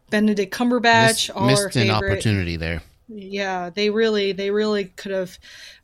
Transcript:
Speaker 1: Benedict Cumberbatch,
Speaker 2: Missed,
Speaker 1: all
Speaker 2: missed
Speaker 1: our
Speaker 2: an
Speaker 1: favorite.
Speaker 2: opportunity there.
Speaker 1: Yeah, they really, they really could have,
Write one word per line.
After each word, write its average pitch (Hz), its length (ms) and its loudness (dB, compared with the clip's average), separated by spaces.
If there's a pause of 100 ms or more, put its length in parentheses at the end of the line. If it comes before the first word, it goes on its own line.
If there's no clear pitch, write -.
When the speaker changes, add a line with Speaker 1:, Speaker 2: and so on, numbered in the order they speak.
Speaker 1:
Benedict 208 440 0
Cumberbatch, 233 540 4
Speaker 2:
Missed, - 240 0
Speaker 1:
all - 160 -2
Speaker 2:
missed - 140 4
Speaker 1:
our - 60 -2
Speaker 2:
an - 60 -12
Speaker 1:
favorite. 113 220 2
Speaker 2:
opportunity 98 600 0
there. 82 260 -4 (280)
Speaker 1:
Yeah, 190 600 -6
they 208 200 -2
really, 208 440 0
they 196 180 -4
really 208 340 0
could 190 260 -12
have, 185 260 -6 (460)